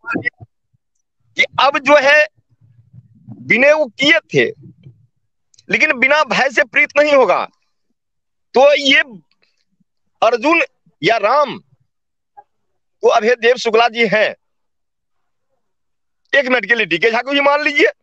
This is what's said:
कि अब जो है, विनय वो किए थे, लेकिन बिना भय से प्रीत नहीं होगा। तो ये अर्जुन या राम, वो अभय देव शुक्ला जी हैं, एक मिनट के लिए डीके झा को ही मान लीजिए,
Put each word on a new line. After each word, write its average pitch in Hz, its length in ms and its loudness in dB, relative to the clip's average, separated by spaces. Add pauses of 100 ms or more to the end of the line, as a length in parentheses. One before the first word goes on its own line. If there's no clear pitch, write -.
(180)
कि - 1300 -12 (160)
अब 277 200 0
जो 285 200 2
है, 294 280 2 (1200)
विनय 240 260 2
वो 302 120 0 (140)
किए 302 200 2 (140)
थे, 127 120 2 (1200)
लेकिन 269 300 -2
बिना 285 240 0
भय 240 260 -2
से 285 140 -2
प्रीत 277 340 -2
नहीं 294 160 2
होगा। 175 300 2 (1120)
तो 277 180 4
ये 285 260 0 (1200)
अर्जुन 247 400 0 (400)
या 196 160 0
राम, 240 380 0 (1500)
वो 220 60 4
अभय 233 260 0
देव 247 200 0
शुक्ला 233 320 0
जी 233 200 -2
हैं, 180 280 -2 (2000)
एक 269 140 0
मिनट 247 180 0
के 214 100 0
लिए 220 100 -2
डीके 170 260 -2
झा 233 100 -2
को 254 100 -8
ही 285 100 0
मान 285 220 2
लीजिए, 302 280 0 (120)